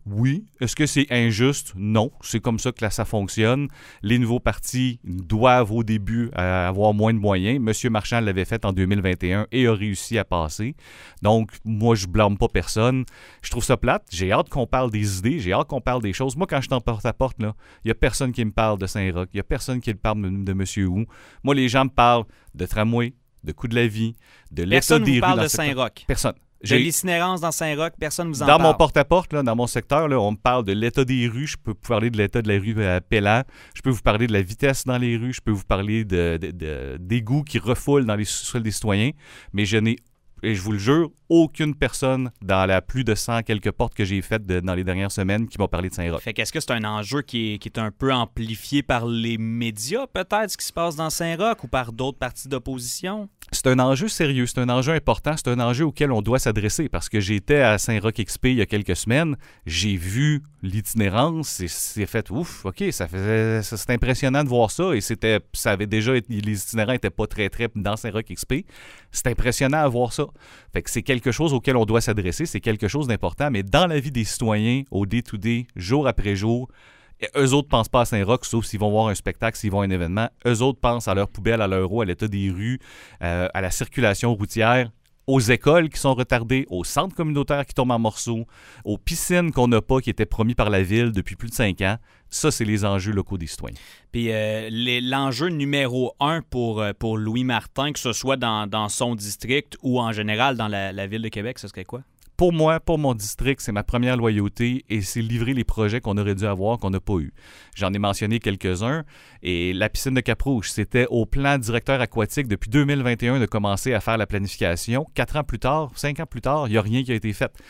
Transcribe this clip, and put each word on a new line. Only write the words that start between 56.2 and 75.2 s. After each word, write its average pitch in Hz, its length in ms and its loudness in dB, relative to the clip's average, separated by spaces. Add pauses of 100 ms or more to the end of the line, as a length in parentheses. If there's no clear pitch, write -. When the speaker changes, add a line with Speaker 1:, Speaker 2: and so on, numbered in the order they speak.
Speaker 1:
doit 117 160 2
s'adresser 110 500 0
parce - 200 -6
que 110 100 0
j'étais 104 400 2
à 107 180 6
Saint-Roch 107 400 0
X - 220 -6
P 127 120 4
il 127 60 2
y 113 40 4
a 95 40 4
quelques 101 300 -2
semaines, 135 420 0 (300)
j'ai 92 300 0
vu 131 440 0 (220)
l'itinérance 110 960 0
et 90 80 -4
c'est - 400 -4
fait, - 240 -4
ouf, 156 340 -6
ok, 95 260 -4
ça 90 160 -4
faisait, 110 540 0
ça, 107 160 -8
c'est - 140 -4
impressionnant 131 520 2
de 139 60 -2
voir 120 220 2
ça 175 240 0
et 101 60 0
c'était, 110 380 0 (140)
ça - 180 0
avait 101 160 0
déjà 110 280 0
été, 113 260 -2
les 104 200 -2
itinérants 113 320 -2
étaient 110 180 -2
pas 107 160 -2
très, 101 220 -2
très 117 260 -4
dans 101 200 -2
Saint-Roch 110 340 -6
X - 160 -8
P, 139 200 -2 (460)
c'est - 160 -4
impressionnant 131 520 2
à 151 80 4
voir 120 240 2
ça. 143 140 -2 (460)
Fait 87 120 -2
que - 80 -10
c'est 117 100 -2
quelque 127 300 0
chose 151 200 2
auquel 131 240 2
on 117 100 4
doit 113 160 2
s'adresser, 104 440 -2
c'est 104 160 -6
quelque 110 260 0
chose 139 200 -2
d'important, 110 420 -2
mais 101 140 -2
dans 143 240 4
la 156 120 0
vie 139 120 -6
des 120 140 0
citoyens, 113 640 0
au 101 160 -2
day-to-day, 117 580 -2 (100)